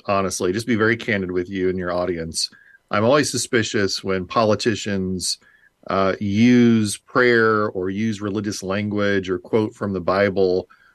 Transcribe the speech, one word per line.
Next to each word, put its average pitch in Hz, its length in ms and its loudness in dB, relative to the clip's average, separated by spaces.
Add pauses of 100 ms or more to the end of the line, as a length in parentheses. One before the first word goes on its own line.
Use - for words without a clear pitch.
honestly, 95 440 0
just 113 160 -4
be 120 80 0
very 113 220 2
candid 98 340 -4
with 90 180 -4
you 92 200 -2
and 92 80 -4
your 90 140 -4
audience. 87 580 -4 (420)
I'm 104 140 0
always 139 260 4
suspicious 110 720 -2
when 95 220 -4
politicians, 101 1120 -2 (500)
uh, 95 320 0
use 113 800 4
prayer 113 720 2
or 95 220 -4
use 104 280 -4
religious 101 440 -4
language 101 680 -2
or 92 80 0
quote 107 380 -2
from 101 180 -6
the 92 80 -4
Bible 92 640 0 (280)